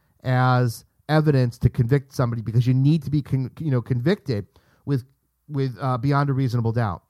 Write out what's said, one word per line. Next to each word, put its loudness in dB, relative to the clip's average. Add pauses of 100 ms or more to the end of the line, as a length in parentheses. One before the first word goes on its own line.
(240)
as 0 (240)
evidence 2
to 2
convict 0
somebody, -2
because 0
you 4
need 4
to -10
be 0
con-, -4 (100)
you -4
know, 0
convicted -2 (380)
with, -4 (440)
with, -4
uh, -2
beyond 0
a 0
reasonable 0
doubt. -2